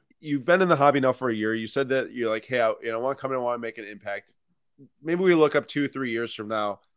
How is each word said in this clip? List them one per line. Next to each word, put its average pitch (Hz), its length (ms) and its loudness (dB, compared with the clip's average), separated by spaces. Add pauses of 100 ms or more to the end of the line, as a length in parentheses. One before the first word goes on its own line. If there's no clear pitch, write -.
(200)
You've 143 260 -4
been 175 160 6
in 185 60 4
the 170 80 6
hobby 143 240 6
now 131 140 2
for 127 160 -2
a 113 60 -2
year. 107 200 -2
You 110 120 -6
said 135 220 -4
that 131 220 -2
you're 117 180 -4
like, 110 160 -4
"Hey, 123 160 0
I, 113 80 4 (140)
you 113 80 -6
know, 113 80 -4
I - 20 -6
wanna 135 140 -2
come 135 160 -6
in, 131 60 -2
I 127 40 -4
wanna 120 180 -2
make 117 180 -10
an 110 80 -12
impact." 101 460 -12 (680)
Maybe 170 220 -2
we 180 120 6
look 151 200 6
up 143 120 0
two, 143 200 -2
three 131 240 -6
years 113 220 -4
from 107 160 -10
now. 104 320 -4 (160)